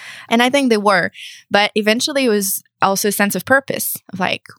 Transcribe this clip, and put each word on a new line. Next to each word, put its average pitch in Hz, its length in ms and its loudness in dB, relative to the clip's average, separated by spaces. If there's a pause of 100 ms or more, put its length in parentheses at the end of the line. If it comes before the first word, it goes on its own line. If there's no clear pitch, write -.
(280)
And 233 160 2
I 247 80 2
think 277 180 2
they 220 80 4
were. 196 320 2 (400)
But 208 240 2
eventually 247 520 0
it 233 40 4
was 196 320 -2 (180)
also 196 280 0
a 202 40 2
sense 202 220 -2
of 180 120 -6
purpose, - 520 0 (160)
of, 185 60 -10
like, - 240 -4 (160)